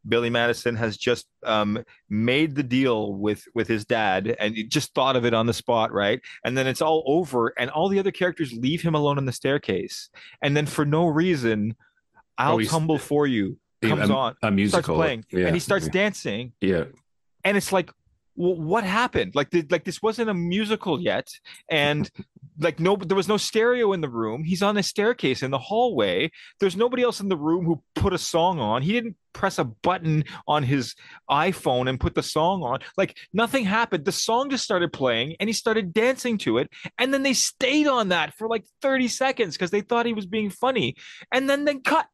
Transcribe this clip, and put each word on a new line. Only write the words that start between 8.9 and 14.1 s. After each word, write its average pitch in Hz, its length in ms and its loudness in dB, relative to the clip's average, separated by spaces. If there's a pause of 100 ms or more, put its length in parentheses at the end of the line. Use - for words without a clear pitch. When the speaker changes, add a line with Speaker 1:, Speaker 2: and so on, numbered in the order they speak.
Speaker 1:
alone 147 240 2
on 135 80 -2
the 123 60 -4
staircase. 120 760 -4 (340)
And 143 140 0
then 151 100 2
for 151 200 -2
no 156 200 2
reason, 127 720 0 (600)
Speaker 2:
Oh, 123 60 2
Speaker 1:
I'll 147 140 2
Speaker 2:
he's 110 120 0
Speaker 1:
Tumble 160 280 2
For 147 280 2
You 107 320 0 (240)
Speaker 2:
a, 113 80 2
Speaker 1:
comes 104 180 2
Speaker 2:
a, 104 60 4